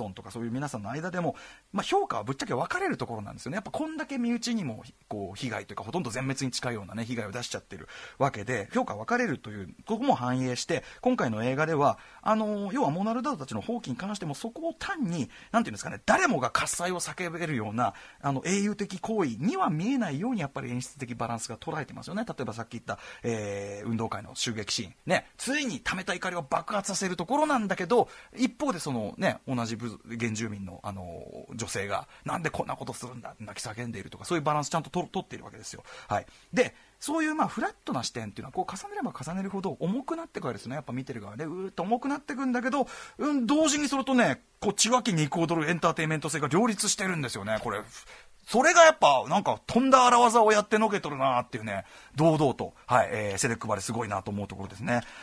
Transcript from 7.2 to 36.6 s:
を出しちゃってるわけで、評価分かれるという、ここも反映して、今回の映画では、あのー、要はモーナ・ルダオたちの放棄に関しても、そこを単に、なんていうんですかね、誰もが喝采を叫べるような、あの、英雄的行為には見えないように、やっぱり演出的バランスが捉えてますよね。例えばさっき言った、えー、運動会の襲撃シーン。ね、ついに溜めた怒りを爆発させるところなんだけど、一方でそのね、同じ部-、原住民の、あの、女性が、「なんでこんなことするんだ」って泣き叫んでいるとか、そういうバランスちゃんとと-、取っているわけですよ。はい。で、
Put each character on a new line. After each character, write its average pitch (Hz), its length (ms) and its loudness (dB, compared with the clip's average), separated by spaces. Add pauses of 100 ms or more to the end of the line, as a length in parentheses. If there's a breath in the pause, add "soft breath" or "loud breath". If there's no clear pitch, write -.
を 92 60 -8
出 123 100 -6
し - 80 -8
ち - 40 -4
ゃ 107 40 -4
っ - 40 -10
て - 140 -16
る - 100 -14 (300 loud breath)
わ 135 140 2
け 104 140 -6
で、 110 280 -2
評 247 140 2
価 104 100 -6
分 107 80 -8
か 240 140 2
れ 247 80 2
る 143 100 0
と - 140 -12
い 104 120 -8
う、 92 120 -12 (100)
こ 214 140 -2
こ 240 60 -4
も 254 100 6
反 123 280 0
映 127 140 -2
し - 80 -4
て、 156 200 -2 (180 loud breath)
今 254 160 2
回 156 100 2
の 110 160 -2
映 131 100 2
画 156 120 2
で 165 80 0
は、 139 240 4 (240 loud breath)
あ 220 120 2
の 208 360 -2
ー、 - 20 -4
要 269 100 0
は - 80 4
モ 180 120 0
ー - 20 2
ナ・ 220 80 0
ル 240 80 -2
ダ 269 100 -2
オ 247 60 -2
た 143 80 -10
ち 117 100 -8
の 104 60 -4
放 226 200 -4
棄 143 100 -6
に 120 60 -4
関 196 200 -6
し - 20 -10
て - 60 -8
も、 147 100 -4
そ 226 160 -8
こ 330 200 -6
を - 20 -2
単 330 320 -4
に、 165 240 -2 (240 loud breath)
な 226 80 4
ん 226 40 2
て - 40 -6
い - 20 -6
う - 20 -6
ん - 20 -10
で 101 40 -10
す - 60 -12
か - 60 -8
ね、 104 160 -8
誰 330 220 6
も 170 120 2
が 120 80 2
喝 - 260 0
采 175 180 -2
を 175 80 -4
叫 170 300 -6
べ 165 160 -4
る 156 100 -2
よ 104 160 -2
う - 20 -6
な、 113 180 2 (300 loud breath)
あ 143 100 0
の、 131 140 -2
英 196 140 2
雄 208 140 2
的 190 260 -6
行 214 240 0
為 117 120 0
に 214 220 0
は 370 100 2
見 180 240 2
え 277 60 2
な 214 100 2
い 139 100 -2
よ 220 120 -2
う 262 40 0
に、 202 60 0
や 147 60 0
っ - 40 -10
ぱ 139 120 -6
り 127 80 -6
演 123 100 -2
出 - 180 -10
的 120 160 -6
バ 117 120 -2
ラ 117 80 -2
ン 113 60 -4
ス - 80 -6
が 113 100 -10
捉 156 200 -6
え 143 60 -4
て - 80 -12
ま - 100 -12
す - 60 -14
よ 165 60 -8
ね。 214 120 -4
例 175 140 -8
え 131 40 -4
ば 110 100 -4
さ 113 80 -8
っ - 60 -14
き - 40 -16
言 117 80 -8
っ - 40 -14
た、 104 140 -6 (240 loud breath)
え 101 600 -4
ー、 - 20 -12
運 113 120 0
動 113 100 -2
会 101 140 -6
の 113 120 -16
襲 120 200 -2
撃 107 180 -4
シ - 120 -2
ー 87 40 -12
ン。 - 60 -20 (100)
ね、 165 320 0
つ 277 240 -2
い 285 60 -2
に 165 140 -4
溜 - 160 -2
め 190 80 -6
た 196 100 -4
怒 180 160 -4
り 175 80 -4
を 170 40 -2
爆 165 320 -2
発 196 140 -2
さ 190 80 -2
せ 190 120 0
る 175 80 -4
と 170 100 -4
こ 262 120 2
ろ 311 80 4
な 285 120 2
ん 214 100 0
だ 185 80 0
け 180 100 -2
ど、 220 220 4 (280 loud breath)
一 247 220 0
方 277 140 0
で 180 60 -6
そ 147 140 -4
の 110 260 -2
ね、 156 280 2
同 127 180 0
じ 113 120 -4
部-、 110 240 -8 (180)
原 117 140 0
住 110 160 -2
民 101 160 -8
の、 92 180 -12
あ 104 100 -6
の、 90 320 -10 (300)
女 110 140 -6
性 101 180 -4
が、 98 220 -4 (160 loud breath)
「な 160 120 -2
ん 180 60 -4
で 151 80 -2
こ - 140 -4
ん - 20 -10
な 135 100 -6
こ - 80 -12
と 127 80 -6
す 123 140 -10
る 127 80 -14
ん 123 60 -14
だ」 123 140 -14
っ - 20 -20
て 110 80 -14
泣 101 160 -12
き - 60 -8
叫 117 200 -8
ん 117 60 -6
で 101 60 -10
い 95 40 -10
る 80 80 -14
と - 80 -16
か、 - 60 -16
そ 175 100 -2
う 170 40 2
い - 20 0
う 143 40 -4
バ 151 100 2
ラ 151 60 2
ン 143 40 -2
ス - 60 -8
ち - 40 0
ゃ 165 60 0
ん - 20 -2
と - 80 -14
と-、 180 120 -2 (100)
取 - 120 -4
っ - 20 -18
て 120 100 -14
い - 20 -14
る - 60 -16
わ 107 60 -16
け 113 80 -18
で 110 60 -18
す - 100 -14
よ。 - 100 -18 (240 loud breath)
は - 120 0
い。 - 60 -8 (260 loud breath)
で、 175 220 2 (260 loud breath)